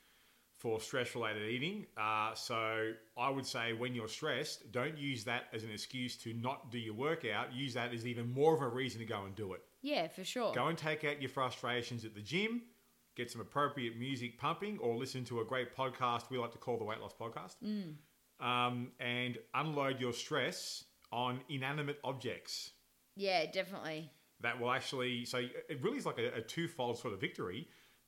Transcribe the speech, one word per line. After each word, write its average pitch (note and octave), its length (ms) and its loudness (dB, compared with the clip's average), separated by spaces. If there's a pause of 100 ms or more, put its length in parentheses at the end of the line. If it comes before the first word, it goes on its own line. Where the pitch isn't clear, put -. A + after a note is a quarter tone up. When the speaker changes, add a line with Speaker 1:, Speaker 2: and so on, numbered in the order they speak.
(580)
Speaker 1:
for A2 240 2
stress-related A2 640 0
eating. D#3+ 380 0 (100)
Uh, G#2+ 380 2
so A2+ 580 2 (260)
I B2+ 120 4
would C3+ 160 0
say A#2 280 0
when B2 200 0
you're A2+ 160 -2
stressed, C#3 600 -2
don't C#3 260 2
use C3+ 280 -2
that B2 180 2 (100)
as A2 100 -2
an A2+ 60 -4
excuse B2 480 -4
to A2+ 160 -6
not B2 380 -2
do B2 80 -2
your G#2+ 160 -4
workout. B2+ 580 0
Use B2 220 -2
that B2 180 0
as A#2 140 -2
even A#2+ 260 0
more D3+ 220 8
of C#3 60 2
a C3 60 4
reason A#2+ 320 0
to A2+ 60 -6
go G#2+ 200 -2
and G2 100 -8
do G2 180 -4
it. F2 80 -8 (220)
Speaker 2:
Yeah, B3+ 240 2
for F#3 160 -10
sure. G3 300 0
Speaker 1:
Go B2 140 4
and D#3+ 100 2
take D#3 280 0
out C#3+ 160 0
your B2+ 80 0
frustrations B2 760 0
at A2 120 -8
the G#2 60 -8
gym, G#3 420 0 (520)
get A#2+ 140 -4
some A#2 120 -8
appropriate A#2+ 560 0
music A#2+ 420 -2
pumping, E3+ 400 -2
or A#2 180 4
listen B2+ 280 -2
to A#2+ 160 -2
a A2+ 40 0
great B2+ 300 -2
podcast B2 560 2
we B2+ 80 0
like A#2 140 0
to - 40 -14
call A#2 200 -2
the A2 60 -4
Weight A2 160 -2
Loss G#2 140 -10
Podcast, A#2 500 -8
Speaker 2:
Mm. G3+ 300 -2 (520)
Speaker 1:
um, B2 540 4
and B2 380 0 (160)
unload C#3 480 4
your B2 120 4
stress - 720 0 (260)
on B2 380 2
inanimate C#3+ 540 0
objects. A#2+ 680 -4 (460)
Speaker 2:
Yeah, F#3 340 4
definitely. D#3+ 580 -4 (320)
Speaker 1:
That A#2 180 0
will A#2+ 120 4
actually, B2+ 540 0
so B2+ 120 0
it B2 440 -2
really A#3+ 160 2
is G3+ 80 -2
like D3+ 120 0
a, C3+ 180 2
a A#2 60 0
twofold C#3 560 0
sort A2 160 -2
of F#2+ 80 -6
victory C3 460 -4 (400)